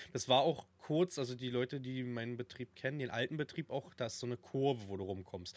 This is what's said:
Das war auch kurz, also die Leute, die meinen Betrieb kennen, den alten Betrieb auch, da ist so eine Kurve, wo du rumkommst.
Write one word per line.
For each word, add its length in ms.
Das 160
war 120
auch 240
kurz, 400
also 180
die 140
Leute, 320
die 220
meinen 340
Betrieb 380
kennen, 240
den 100
alten 280
Betrieb 320
auch, 240
da 120
ist 140
so 80
eine 80
Kurve, 520
wo 100
du 80
rumkommst. 520